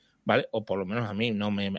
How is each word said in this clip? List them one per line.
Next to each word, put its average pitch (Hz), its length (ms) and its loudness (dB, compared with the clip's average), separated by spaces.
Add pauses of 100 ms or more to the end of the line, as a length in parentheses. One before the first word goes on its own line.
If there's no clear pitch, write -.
(240)
¿vale? 113 260 4
O 110 140 -2
por 95 140 -2
lo 98 60 -2
menos 107 240 -2
a 101 60 -4
mí 113 160 0
no 104 200 0
me, 98 280 0